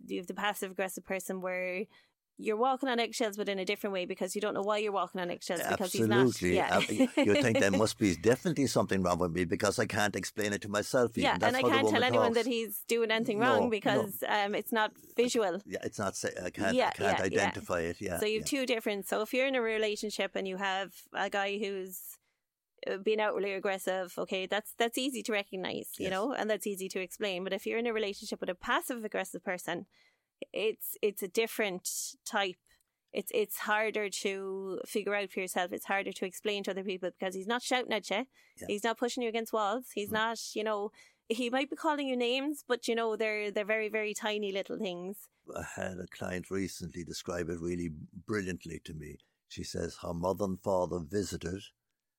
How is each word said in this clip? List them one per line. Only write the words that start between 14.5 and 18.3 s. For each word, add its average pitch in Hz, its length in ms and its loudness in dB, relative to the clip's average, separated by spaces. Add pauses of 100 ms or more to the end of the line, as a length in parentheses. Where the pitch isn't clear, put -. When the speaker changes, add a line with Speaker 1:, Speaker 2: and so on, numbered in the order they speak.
Speaker 1:
it's 214 200 -2
not 214 180 2 (240)
visual. 220 500 2
Speaker 2:
Yeah, 95 180 -6
it's - 140 -6
not. 98 200 -2
Sa-, - 100 -2 (160)
I 90 60 -4
can't, - 260 0
Speaker 1:
Yeah, 233 140 4
Speaker 2:
I - 20 0
can't 98 280 2
Speaker 1:
yeah, 95 120 2
yeah. 101 160 4
Speaker 2:
identify 92 360 -2
it. 85 180 -4
Yeah, 90 180 -2
Speaker 1:
So 214 60 0
you 214 160 0